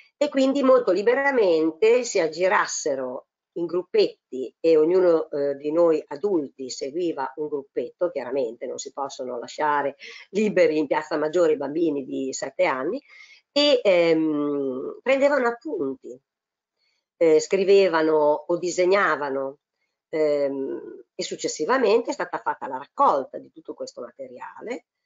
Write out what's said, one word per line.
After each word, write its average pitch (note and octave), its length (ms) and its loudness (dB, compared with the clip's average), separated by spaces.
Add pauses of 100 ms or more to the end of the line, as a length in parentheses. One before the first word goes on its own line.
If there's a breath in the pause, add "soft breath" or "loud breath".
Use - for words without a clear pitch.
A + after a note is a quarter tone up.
(180 soft breath)
e D4 120 0
quindi C4+ 340 2
molto B3+ 280 4
liberamente A3 1120 2
si G3+ 160 -2
aggirassero D#3 1080 -2 (300)
in E3+ 80 -4
gruppetti E3+ 960 -2
e E3 180 4
ognuno, E3 520 4
eh, C#3+ 260 -2
di D3 160 -6
noi E3 360 4
adulti C#3+ 640 -4
seguiva C#3 680 -6
un D3+ 100 -6
gruppetto, C#3+ 640 -6
chiaramente B2 560 -6
non B2 120 -10
si - 140 -12
possono C3+ 460 -10
lasciare C#3 580 -2 (340 loud breath)
liberi F3+ 480 2
in D3+ 100 0
Piazza D#3 300 -4
Maggiore D#3 360 2
i C#3+ 40 -2
bambini C#3+ 480 -2
di C3+ 280 -6
sette D3+ 320 -4
anni, D#3 360 -4 (500 loud breath)
e, C#4+ 320 2
ehm, D3+ 1160 0
prendevano C4+ 460 2
appunti, C#3+ 720 -8 (1000)
eh, D#3+ 220 6
scrivevano F3+ 760 4 (320)
o F3 100 -2
disegnavano, D#3 1040 0 (560)
ehm, C#3 880 -2 (100)
e F#3 100 -8
successivamente G#3 880 0
è - 20 -4
stata E3+ 260 -6
fatta - 280 -6
la C3 100 -8
raccolta C#3+ 600 0
di C3+ 140 -18
tutto - 220 -18
questo - 280 -12
materiale, B2+ 840 -14 (200)